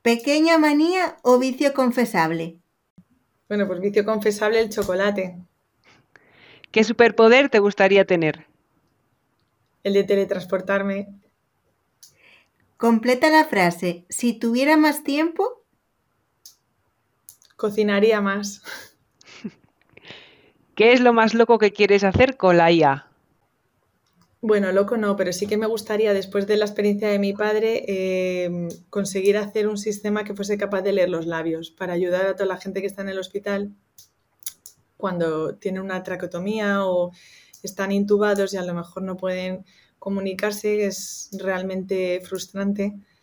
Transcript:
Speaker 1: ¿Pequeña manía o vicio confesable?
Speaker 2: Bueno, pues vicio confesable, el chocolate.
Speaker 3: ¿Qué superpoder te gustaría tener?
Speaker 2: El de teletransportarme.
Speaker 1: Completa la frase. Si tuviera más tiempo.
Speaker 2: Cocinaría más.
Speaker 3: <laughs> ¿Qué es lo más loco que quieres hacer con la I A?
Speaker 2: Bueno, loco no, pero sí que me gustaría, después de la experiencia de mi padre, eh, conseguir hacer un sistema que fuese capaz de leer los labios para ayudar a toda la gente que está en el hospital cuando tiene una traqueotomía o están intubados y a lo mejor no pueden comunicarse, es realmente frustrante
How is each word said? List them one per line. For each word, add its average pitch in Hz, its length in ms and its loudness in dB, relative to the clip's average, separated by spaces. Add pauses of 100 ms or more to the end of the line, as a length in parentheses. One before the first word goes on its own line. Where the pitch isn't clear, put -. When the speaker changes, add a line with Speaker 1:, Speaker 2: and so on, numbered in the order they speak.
Speaker 1:
¿Pequeña 294 560 2
manía 320 680 2
o 247 160 4
vicio 262 360 0
confesable? 170 800 0 (920)
Speaker 2:
Bueno, 202 180 -2
pues 180 140 -6
vicio 202 260 0
confesable, 214 540 0
el 226 100 -2
chocolate. 196 680 -2 (1300)
Speaker 3:
¿Qué 220 140 2
superpoder 233 680 6
te 220 80 4
gustaría 196 480 4
tener? 165 400 0 (1400)
Speaker 2:
El 202 100 -2
de 196 120 4
teletransportarme. 196 1160 -2 (1600)
Speaker 1:
Completa 240 480 2
la 311 160 6
frase. 175 640 -2
Si - 240 -2
tuviera 247 460 2
más 302 260 2
tiempo. 330 640 -2 (1900)
Speaker 2:
Cocinaría 208 680 2
más. 202 400 -4 (840)
Speaker 3:
<laughs> - 1300 -20
¿Qué 226 200 6
es 247 80 4
lo 247 100 6
más 226 220 4
loco 226 240 4
que 208 160 2
quieres 202 300 4
hacer 202 340 2
con 180 180 4
la 170 160 6
I 165 120 4
A? 139 220 0 (1300)
Speaker 2:
Bueno, 202 320 0
loco 202 240 0
no, 208 200 0
pero 180 180 -2
sí 202 120 -6
que 208 120 -2
me 220 80 -2
gustaría, 214 480 -2
después 196 320 -4
de 214 100 0
la 214 80 2
experiencia 208 440 -2
de 202 100 0
mi 202 160 -2
padre, 214 520 -2
eh, 185 840 -4 (200)
conseguir 196 480 0
hacer 208 320 -2
un 214 80 -4
sistema 208 480 -4
que 208 100 -10
fuese 202 220 -4
capaz 202 240 -4
de 196 140 0
leer 180 160 2
los 165 160 -4
labios 165 440 -6
para 180 220 -8
ayudar 180 320 -2
a 190 100 -2
toda 196 120 -4
la 185 100 -4
gente 190 240 -10
que 196 60 -8
está 196 160 -10
en 196 80 -8
el 190 80 -8
hospital 202 560 -8 (1200)
cuando 165 600 -4
tiene 185 260 -8
una 190 200 -8
traqueotomía 196 840 -4
o 180 260 -2 (500)
están 196 300 -6
intubados 202 600 0
y - 20 -4
a 185 60 -6
lo 175 100 -6
mejor 175 300 -10
no 190 160 -8
pueden 185 480 -6 (340)
comunicarse, 202 840 -4
es - 460 -10
realmente 185 880 -4
frustrante 202 720 -6 (280)